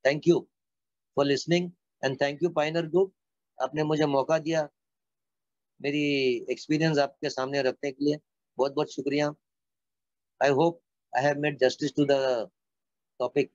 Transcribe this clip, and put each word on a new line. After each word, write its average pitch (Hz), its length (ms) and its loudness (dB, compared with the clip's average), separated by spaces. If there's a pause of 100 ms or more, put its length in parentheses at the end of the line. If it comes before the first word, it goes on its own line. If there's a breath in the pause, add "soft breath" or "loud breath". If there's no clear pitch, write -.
Thank 143 160 0
you 165 140 4 (800)
for 143 140 2
listening 175 380 -2 (340)
and 131 180 -2
thank 143 220 -2
you 170 140 -2
Pioneer 160 320 -2
Group, 190 200 0 (520)
आपने 151 220 -2
मुझे 151 220 0
मौका 139 320 0
दिया 156 300 -2 (1120)
मेरी 143 540 0 (140)
एक्सपीरियंस 151 480 0
आपके 143 300 -2
सामने 135 340 -2
रखने 131 300 -2
के 143 120 -6
लिए। 147 140 0 (400)
बहुत 139 140 2
बहुत 147 200 -2
शुक्रिया। 147 420 -2 (1080)
I 135 40 4
hope 143 260 4 (460)
I 135 60 0
have 143 120 2
made 147 180 -2
justice 131 460 2
to 143 100 4
the 135 280 2 (840)
topic। 139 220 -2 (100)